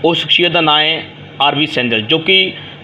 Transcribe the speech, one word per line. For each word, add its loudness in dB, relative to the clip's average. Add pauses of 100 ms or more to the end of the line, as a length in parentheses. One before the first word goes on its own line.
ਉਸ 2
ਸ਼ਖਸੀਅਤ 0
ਦਾ 2
ਨਾਂ 2
ਹੈ -2 (380)
ਆਰ 2
ਵੀ 0
ਸੈਂਦਲ, 0
ਜੋ 0
ਕਿ 2 (300)